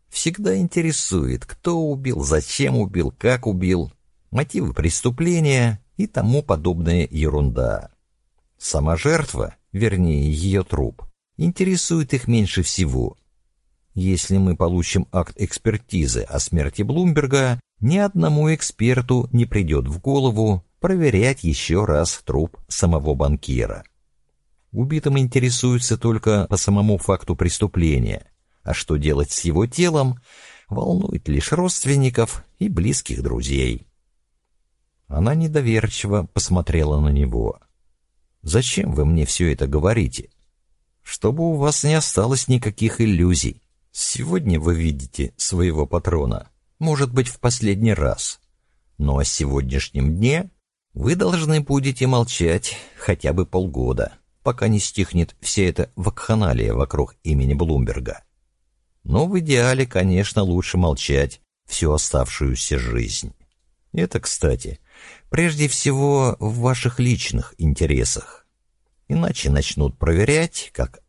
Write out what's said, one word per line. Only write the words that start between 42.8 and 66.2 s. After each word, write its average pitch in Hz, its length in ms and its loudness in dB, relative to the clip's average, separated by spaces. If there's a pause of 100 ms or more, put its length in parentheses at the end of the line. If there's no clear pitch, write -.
иллюзий. 90 640 2 (320)
Сегодня 143 640 -2
вы 82 140 0
видите 71 640 -4
своего 85 480 0
патрона, 73 640 -2 (300)
может 139 340 -2
быть, 123 140 0
в - 120 -14
последний 110 540 2
раз. - 460 -2 (580)
Но 71 220 0
о 71 40 2
сегодняшнем 69 920 -2
дне 143 340 0 (460)
вы 127 180 0
должны 165 480 0
будете 139 460 0
молчать 117 680 0 (220)
хотя 80 360 -2
бы 90 120 0
полгода, 64 680 -2 (280)
пока 123 260 0
не 107 120 2
стихнет - 600 -2
вся - 240 0
эта 87 300 -2
вакханалия 71 800 0
вокруг 69 480 -2
имени 69 320 2
Блумберга. 65 720 -2 (800)
Но 127 240 2
в 190 120 0
идеале, 131 460 2
конечно, 95 560 2
лучше 92 380 0
молчать 71 600 0 (280)
всю - 240 0
оставшуюся 69 880 -2
жизнь. 58 560 -6 (560)
Это, 90 280 -2
кстати, - 600 -4 (500)
прежде 151 380 0
всего 139 720 0